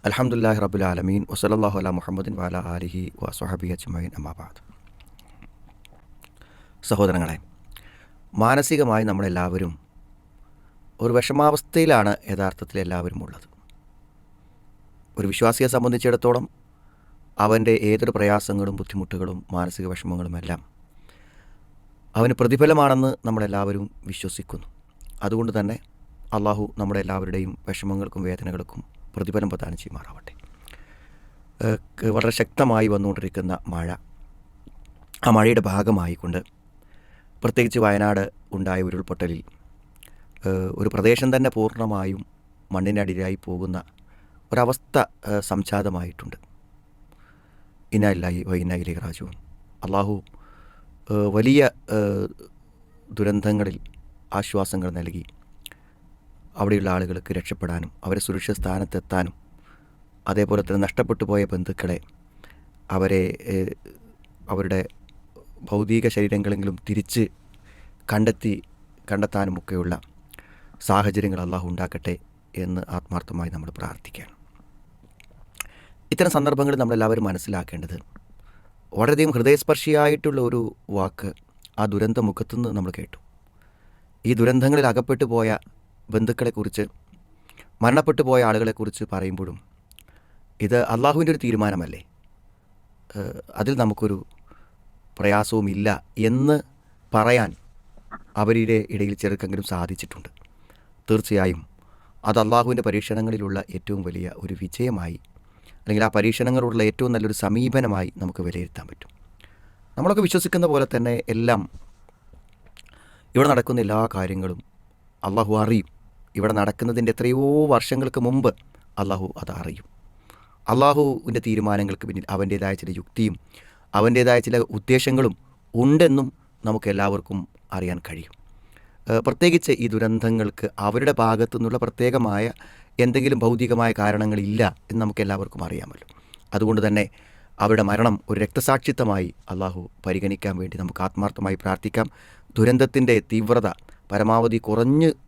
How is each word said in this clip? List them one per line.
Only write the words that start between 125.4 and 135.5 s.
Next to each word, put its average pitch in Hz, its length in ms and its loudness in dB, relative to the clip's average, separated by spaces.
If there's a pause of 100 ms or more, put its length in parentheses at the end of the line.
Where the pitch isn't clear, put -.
ഉണ്ടെന്നും 135 540 6 (360)
നമുക്ക് 110 300 -2
എല്ലാവർക്കും 98 460 -2 (380)
അറിയാൻ 90 280 -4
കഴിയും. 80 280 -16 (760)
ഏഹ്, 113 180 2
പ്രത്യേകിച്ച് 170 480 4 (100)
ഈ 117 100 0
ദുരന്തങ്ങൾക്ക് 110 720 0 (120)
അവരുടെ 120 420 0
ഭാഗത്തു 113 360 2
നിന്നുള്ള 113 260 -2
പ്രത്യേകമായ 120 640 0 (580)
എന്തെങ്കിലും 127 400 2
ഭൗതികമായ 117 480 2 (100)
കാരണങ്ങളില്ല 104 600 0 (280)
എന്ന് 110 140 -2
നമുക്ക് 107 220 -2
എല്ലാവർക്കും 98 420 -6